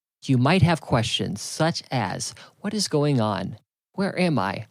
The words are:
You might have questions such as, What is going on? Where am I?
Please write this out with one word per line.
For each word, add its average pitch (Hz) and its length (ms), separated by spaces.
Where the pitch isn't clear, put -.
You 131 140
might 147 240
have 165 220
questions 110 580
such - 500
as, 95 440
What - 160
is - 140
going 143 340
on? 101 340
Where 190 240
am 165 200
I? 98 320